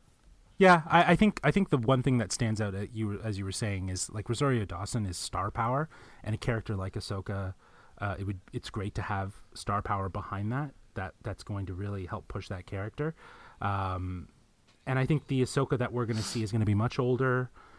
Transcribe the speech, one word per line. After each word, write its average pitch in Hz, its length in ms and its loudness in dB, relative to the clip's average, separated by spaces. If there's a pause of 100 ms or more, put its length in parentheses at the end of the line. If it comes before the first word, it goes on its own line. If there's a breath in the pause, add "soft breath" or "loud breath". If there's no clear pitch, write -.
(580)
Yeah, 180 300 10
I, 170 260 6
I - 20 8
think, 214 280 6
I 147 80 6
think 196 180 2
the 143 80 4
one 127 260 4
thing 127 160 4
that 104 120 -2
stands 110 300 0
out 98 140 -2
at 101 200 -6
you, 104 280 -2
as 107 140 -4
you 98 80 -4
were 95 60 -4
saying, 95 380 -4
is, 92 220 -4
like, 104 180 -8
Rosario 123 360 2
Dawson 101 400 -4
is 90 120 -4
star 95 320 -4
power, 127 400 -2 (340 soft breath)
and 107 120 -2
a - 20 0
character 113 380 -2
like 95 180 -4
Ahsoka, 98 600 -6 (460 soft breath)
uh, 101 200 -4
it 98 60 -6
would, 95 140 -4 (120)
it's - 180 -8
great 104 260 -6
to 107 60 -4
have 98 320 -4 (200)
star 104 280 -2
power 98 280 -2
behind 101 420 -6
that. 139 200 -4 (240)
That, 92 180 -6 (100)
that's 101 200 -8
going 101 240 -6
to 92 60 -6
really 98 320 -6
help 101 220 -8
push - 220 -8
that 92 160 -8
character. 113 500 -6 (460 soft breath)
Um, 92 680 -2 (560)
and 131 120 0
I 131 80 2
think 151 220 0
the 131 160 2
Ahsoka 131 340 2
that 117 160 -2
we're 120 120 0
gonna 110 160 0
see 113 220 -2
is 101 80 -2
gonna 110 140 4
be 104 100 6
much 117 240 2
older. 127 500 2 (300 soft breath)